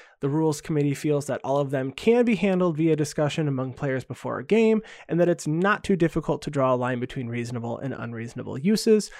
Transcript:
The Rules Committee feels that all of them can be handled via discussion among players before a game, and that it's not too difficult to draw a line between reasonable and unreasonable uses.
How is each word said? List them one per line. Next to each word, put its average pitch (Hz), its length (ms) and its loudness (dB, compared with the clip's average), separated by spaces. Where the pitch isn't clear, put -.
The 143 80 0
Rules 151 300 2
Committee 147 360 0
feels 147 320 0
that 123 180 -4
all 139 140 2
of 139 120 -2
them 135 220 -2
can 233 320 4
be 226 100 2
handled 180 400 2
via 160 220 2
discussion 151 500 -2
among 131 260 -2
players 131 300 -4
before - 340 -8
a 127 80 -8
game, 220 360 4
and 160 100 -2
that 175 120 4
it's 165 180 0
not 185 380 2
too 196 100 2
difficult 160 460 0
to - 100 -8
draw 131 220 2
a - 20 2
line 123 240 -2
between 123 300 -6
reasonable 117 480 -6
and 127 160 -6
unreasonable 117 640 -8
uses. 214 600 2